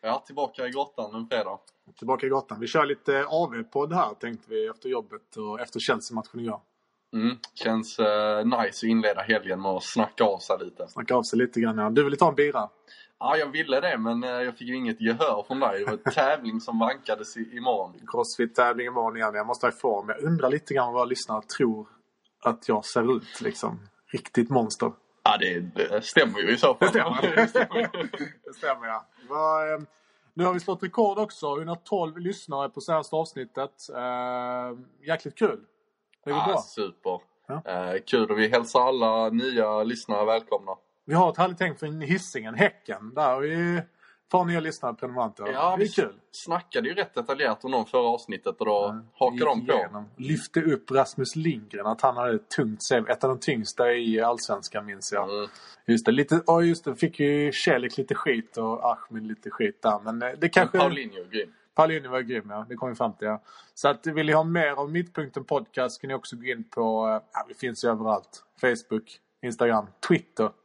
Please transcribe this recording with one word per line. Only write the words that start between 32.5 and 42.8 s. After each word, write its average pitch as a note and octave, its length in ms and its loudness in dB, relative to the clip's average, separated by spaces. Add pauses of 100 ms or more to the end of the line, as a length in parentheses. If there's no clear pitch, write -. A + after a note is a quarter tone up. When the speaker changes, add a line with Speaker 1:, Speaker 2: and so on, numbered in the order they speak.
Speaker 2:
på - 120 -12
senaste D#3+ 340 -2
avsnittet. C#3 560 -6 (240)
Eh, B2 840 -6 (300)
jäkligt D#3 300 -6
kul. E3+ 220 0 (640)
Det - 60 -4
går G#3+ 80 0
Speaker 1:
Ja, G#3+ 80 0
Speaker 2:
bra. A3+ 100 2
Speaker 1:
super. F#2+ 600 -6 (280)
Speaker 2:
Ja. D3+ 180 -8
Speaker 1:
Eh, F2+ 420 -4
kul, A2 240 2
och G#2 80 2
vi A2 80 4
hälsar A#2 400 2
alla A2+ 420 2
nya A2+ 540 2
lyssnare A2 420 -2
välkomna. G#2+ 460 0 (340)
Speaker 2:
Vi C#3+ 80 -4
har F3 180 6
ett D#3 60 -10
härligt F3+ 200 0
tänk F3 220 -2
för D#3 80 -8 (180)
Hisingen, C#3 500 -4
Häcken. G#2+ 580 -2